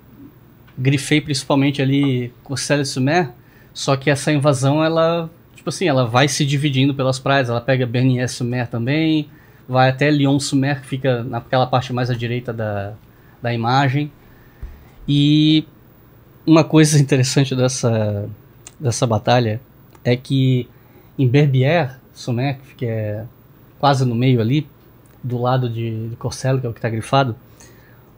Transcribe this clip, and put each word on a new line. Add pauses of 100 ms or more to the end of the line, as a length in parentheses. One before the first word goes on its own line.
(760)
grifei
principalmente
ali (100)
Courcelles-sur-Mer, (440)
só
que
essa
invasão,
ela, (260)
tipo
assim,
ela
vai
se
dividindo
pelas
praias,
ela
pega
Bernier-sur-Mer
também, (400)
vai
até
Lyon-sur-Mer,
que
fica
naquela
parte
mais
à
direita
da, (500)
da
imagem. (960)
E (840)
uma
coisa
interessante
dessa, (500)
dessa
batalha (440)
é
que (520)
em
Berbière-sur-Mer, (200)
que
é (540)
quase
no
meio
ali, (560)
do
lado
de,
de
Courcelles,
que
é
o
que
tá
grifado, (800)